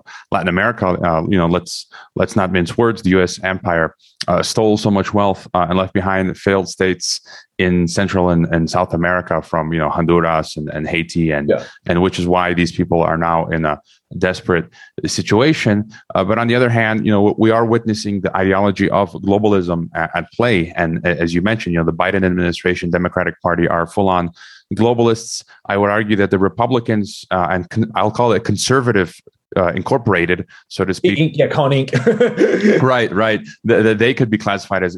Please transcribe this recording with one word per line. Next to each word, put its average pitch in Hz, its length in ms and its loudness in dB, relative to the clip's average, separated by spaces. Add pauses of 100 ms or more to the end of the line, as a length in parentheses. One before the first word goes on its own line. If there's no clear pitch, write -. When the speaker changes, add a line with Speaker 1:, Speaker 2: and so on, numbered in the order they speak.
(320)
Speaker 1:
Latin 98 160 -2
America. 101 400 0
Uh, 82 400 0
you 95 100 2
know, 85 100 2
let's, 87 400 -4 (280)
let's 92 200 -2
not 92 160 0
mince 90 260 0
words. 117 240 0
The 95 80 0
U 92 120 6
S - 220 -2
empire, 90 500 -2 (360)
uh, 87 120 2
stole 107 360 0
so 110 120 0
much 98 240 0
wealth, 101 400 0
uh, 90 160 2
and 92 80 0
left 95 160 -2
behind 95 440 -2
failed 98 320 0
states - 500 -4 (380)
in 90 300 2
Central 90 420 0
and, 85 240 2
and 82 160 0
South 90 240 -2
America 85 480 -2
from, 80 320 -4
you 82 60 -2
know, 76 100 0
Honduras 82 640 0
and, 76 140 -8
and 78 180 -8
Haiti, 85 440 -2
and, 73 180 -2
Speaker 2:
Yeah. - 160 -2 (200)
Speaker 1:
and 87 160 0
which 92 180 0
is 87 60 -2
why 90 280 2
these 87 180 0
people 87 300 0
are 82 160 0
now 82 300 0
in 82 180 -2
a 76 160 -2 (360)
desperate 90 520 -2 (360)
situation. 107 840 0 (240)
Uh, 95 80 2
but 107 160 0
on 117 80 0
the 120 80 2
other 123 140 4
hand, 110 360 0
you 110 60 2
know, 101 260 4
we 110 140 4
are 117 140 2
witnessing 107 560 -2
the 92 140 -4
ideology 95 540 2
of 95 220 0
globalism 92 800 0
a-, 82 220 -2
at 85 160 -4
play. 104 460 0
And 82 280 -2
a-, 85 140 0
as 85 140 -2
you 87 80 0
mentioned, 107 320 -2
you 85 60 0
know, 82 60 0
the 80 80 0
Biden 95 300 0
administration, 87 680 -2
Democratic 87 520 -2
Party 87 260 0
are 85 180 0
full 98 220 -2
on 87 240 0 (420)
globalists. 117 720 0 (240)
I 101 100 0
would 101 120 2
argue 107 260 0
that 98 160 2
the 98 80 2
Republicans, 113 880 0
uh, 90 220 0
and 90 180 -2
con-, 110 260 -2
I'll 101 160 2
call 120 200 2
it 104 140 0
conservative, 107 720 0 (400)
uh, 92 200 2
incorporated, 92 720 0 (200)
so - 160 -4
to 92 120 -2
speak. 185 240 0
Speaker 2:
Inc, 156 160 0
yeah, 143 100 2
Con 139 240 0
Inc. 135 240 0
<laughs> 208 880 2
Speaker 1:
Right, 123 320 2
right. 107 260 0 (280)
Th-, 107 160 4
th-, 110 160 4
they 117 120 2
could 120 200 0
be 110 80 0
classified 98 420 -4
as, 90 160 -4